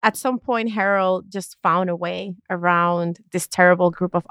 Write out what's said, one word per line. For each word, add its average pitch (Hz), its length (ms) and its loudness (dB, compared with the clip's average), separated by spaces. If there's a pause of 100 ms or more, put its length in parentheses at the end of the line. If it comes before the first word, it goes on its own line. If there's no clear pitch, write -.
At 214 140 2
some 254 240 -4
point, 226 320 -4
Harold 196 580 0
just 190 320 -10
found 180 280 0
a 170 80 -4
way 180 380 -8 (140)
around 175 720 0 (140)
this 175 120 -4
terrible 180 460 4
group 175 240 -4
of 170 140 -2